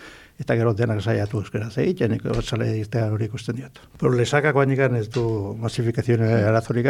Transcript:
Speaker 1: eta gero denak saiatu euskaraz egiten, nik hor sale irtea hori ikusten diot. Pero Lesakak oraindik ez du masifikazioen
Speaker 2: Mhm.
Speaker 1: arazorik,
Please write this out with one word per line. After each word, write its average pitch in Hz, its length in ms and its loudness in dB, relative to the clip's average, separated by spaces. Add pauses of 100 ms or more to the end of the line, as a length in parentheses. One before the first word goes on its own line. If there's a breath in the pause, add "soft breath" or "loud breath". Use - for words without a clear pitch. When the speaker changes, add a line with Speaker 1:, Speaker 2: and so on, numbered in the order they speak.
(380 loud breath)
Speaker 1:
eta - 160 -2
gero 117 200 2
denak 110 280 0
saiatu 107 380 0
euskaraz 110 380 -6
egiten, 135 340 0
nik 107 140 -4
hor 117 180 -2
sale 113 340 -2
irtea 107 320 -2
hori 110 140 -2
ikusten 113 320 -6
diot. - 240 -14 (180)
Pero 131 140 2
Lesakak 135 420 2
oraindik 135 240 2
ez 123 320 2
du 110 480 -2
masifikazioen 117 640 0
Speaker 2:
Mhm. 110 260 4
Speaker 1:
arazorik, 113 440 2